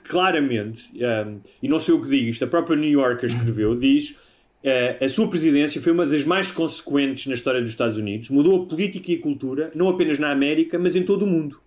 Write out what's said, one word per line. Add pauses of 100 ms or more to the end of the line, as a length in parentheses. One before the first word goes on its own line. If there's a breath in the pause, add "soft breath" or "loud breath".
claramente, (140)
ahm, (240 soft breath)
e
não
sei
o
que
digo,
isto
a
própria
New
Yorker
escreveu,
diz, (460 soft breath)
eh,
a
sua
presidência
foi
uma
das
mais
consequentes
na
história
dos
Estados
Unidos,
mudou
a
política
e
a
cultura,
não
apenas
na
América,
mas
em
todo
o
mundo.